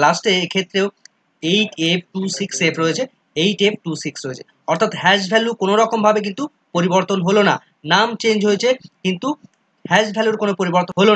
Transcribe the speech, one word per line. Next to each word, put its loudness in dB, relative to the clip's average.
লাস্টে 2
এক্ষেত্রেও -2
এইট 0
এফ 0
টু -6
সিক্স -6
এফ 0
রয়েছে, 0
এইট 0
এফ 0
টু -6
সিক্স -10
রয়েছে। -12
অর্থাৎ 0
হ্যাশ 4
ভ্যালু 2
কোনো 0
রকমভাবে 2
কিন্তু -6
পরিবর্তন 0
হলো 4
না, 4
নাম 4
চেঞ্জ 2
হয়েছে 2
কিন্তু -4
হ্যাশ 2
ভ্যালুর 0
কোনো 0
পরিবর্তন 0
হলো 6